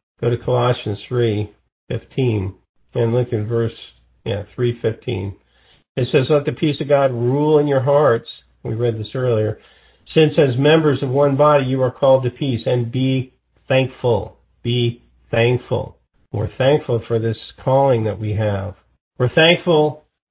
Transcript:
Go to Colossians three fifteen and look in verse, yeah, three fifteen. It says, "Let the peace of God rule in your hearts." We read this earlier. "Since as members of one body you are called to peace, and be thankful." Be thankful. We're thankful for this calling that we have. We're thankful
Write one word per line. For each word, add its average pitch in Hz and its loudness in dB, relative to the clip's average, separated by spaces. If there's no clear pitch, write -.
Go 120 0
to 120 -2
Colossians 120 -2
three 110 -2
fifteen 110 -4
and 117 0
look 123 0
in 107 -4
verse, 117 -2
yeah, 110 -6
three 120 -2
fifteen. 101 -6
It 123 -2
says, 131 2
"Let 147 2
the 147 -4
peace 143 -2
of 139 -8
God 139 2
rule 143 2
in 147 0
your 139 2
hearts." 139 2
We 120 -6
read 113 -2
this 107 -10
earlier. 110 -2
"Since 156 4
as 135 4
members 147 4
of 135 -4
one 139 2
body 147 4
you 131 -2
are 123 0
called 131 2
to 120 -2
peace, 131 -4
and 120 -2
be 131 -2
thankful." 123 -2
Be 120 -2
thankful. 120 -2
We're 104 -6
thankful 131 0
for 117 0
this 113 -4
calling 131 2
that 98 -4
we 107 -4
have. 98 -4
We're 127 0
thankful 160 2